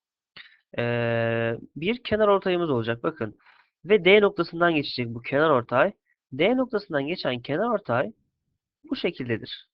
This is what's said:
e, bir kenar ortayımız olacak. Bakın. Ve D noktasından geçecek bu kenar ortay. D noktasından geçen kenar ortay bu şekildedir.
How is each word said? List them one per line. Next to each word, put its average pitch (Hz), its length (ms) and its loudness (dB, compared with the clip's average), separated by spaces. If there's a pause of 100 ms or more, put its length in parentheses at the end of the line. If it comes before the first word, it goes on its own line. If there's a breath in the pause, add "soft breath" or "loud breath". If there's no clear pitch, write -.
(760 loud breath)
e, 120 60 0 (920)
bir 190 280 -4
kenar 214 240 0
ortayımız 185 420 2
olacak. 117 340 -2
Bakın. 123 340 -6 (480 soft breath)
Ve 185 200 2
D 202 160 8
noktasından 170 540 2
geçecek 131 320 -4
bu 117 140 -10
kenar 147 280 2
ortay. 135 440 2 (380)
D 185 260 0
noktasından 196 500 -2
geçen 135 340 -4
kenar 170 280 -4
ortay 196 420 -2 (720)
bu 320 120 -8
şekildedir. 120 800 -6